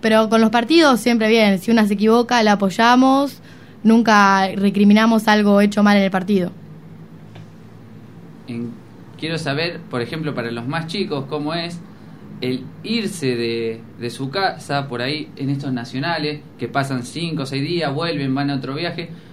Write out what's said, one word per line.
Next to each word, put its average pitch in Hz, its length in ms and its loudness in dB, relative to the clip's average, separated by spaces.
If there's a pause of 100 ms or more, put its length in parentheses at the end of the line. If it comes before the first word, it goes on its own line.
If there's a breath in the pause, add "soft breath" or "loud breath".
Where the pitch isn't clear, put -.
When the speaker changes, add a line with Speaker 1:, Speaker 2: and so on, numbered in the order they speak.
Speaker 1:
pero 220 260 2
con 220 140 4
los 220 80 4
partidos 247 500 4
siempre 226 300 0
bien, 208 300 4
si 202 100 -6
una 226 160 4
se 202 80 0
equivoca, 233 480 2
la 214 120 4
apoyamos, 247 880 2 (420 loud breath)
nunca 208 720 4
recriminamos 208 720 4
algo 208 340 4
hecho 208 220 2
mal 208 140 6
en 196 60 4
el 190 80 0
partido. 185 400 -2 (2000)
Speaker 2:
En, 117 240 -8 (480)
quiero 160 180 -6
saber, 151 420 -4 (120)
por 127 100 -2
ejemplo, 156 320 -6
para 117 160 -6
los 117 180 -8
más 160 200 -6
chicos, 147 420 -4
cómo 151 240 -6
es 170 260 -8 (600 loud breath)
el 127 240 -6 (180)
irse 196 540 -4
de, 117 420 -4 (220)
de 120 80 -6
su 135 200 -8
casa 143 600 -4
por 120 120 -6
ahí 147 360 -6
en 135 120 -6
estos 139 220 -4
nacionales, 147 720 -6 (180)
que 120 80 -6
pasan 135 360 -4
cinco 156 400 -6
o - 20 -6
seis 135 180 -4
días, 160 300 -4
vuelven, 143 420 -4
van 143 140 -2
a 139 60 -2
otro 127 200 -6
viaje, 165 360 -8 (220 loud breath)